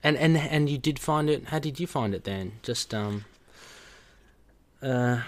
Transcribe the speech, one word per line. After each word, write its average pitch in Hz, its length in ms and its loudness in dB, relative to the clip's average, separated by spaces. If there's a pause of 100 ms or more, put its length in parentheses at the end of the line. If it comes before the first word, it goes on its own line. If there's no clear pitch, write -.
And, 147 120 4
and, 160 200 6
and 147 320 2
you 143 100 -2
did 143 200 0
find 151 320 2
it. 143 160 0
How 156 140 -2
did 143 180 -6
you 175 80 -4
find 113 260 -2
it 92 120 -6
then? 95 280 -6 (100)
Just, - 300 -6
um, 104 320 -4 (1600)
uh 123 440 2